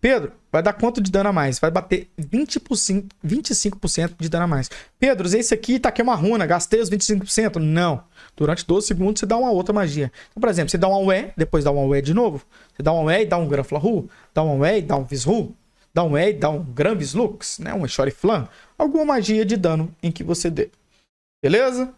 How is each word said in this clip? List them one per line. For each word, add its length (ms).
Pedro, 320
vai 60
dar 100
quanto 300
de 80
dano 180
a 60
mais? 240
Vai 120
bater 460
vinte 420
por 180
cento, 460
vinte 280
e 40
cinco 240
por 100
cento 300
de 80
dano 180
a 20
mais. 240
"Pedro, 300
esse 240
aqui 260
tá 120
aqui 100
uma 140
runa, 320
gastei 340
os 80
vinte 140
e 20
cinco 220
por 40
cento?" 300
Não. 420
Durante 320
doze 200
segundos 340
você 60
dá 100
uma 140
outra 240
magia. 360
Então, 100
por 80
exemplo, 220
você 80
dá 100
um 60
Aué, 420
depois 260
dá 80
um 80
Aué 220
de 140
novo. 280
Você 80
dá 80
um 100
Aué 200
e 60
dá 100
um 100
Gran 180
Flahu, 440
dá 100
um 60
Aué 300
e 20
dá 160
um 80
Visru, 500
dá 100
um 40
Aué 240
e 20
dá 160
um 160
Gran 300
Vislux, 640
né? 160
Um 100
Echoriflan. 640
Alguma 260
magia 400
de 140
dano 440
em 80
que 140
você 240
dê. 220
Beleza? 520